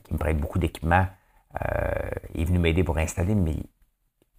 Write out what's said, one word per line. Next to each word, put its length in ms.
qui 100
me 60
prête 180
beaucoup 220
d'équipement, 480
euh, 440
est 80
venu 160
m'aider 240
pour 140
installer, 380
mais 200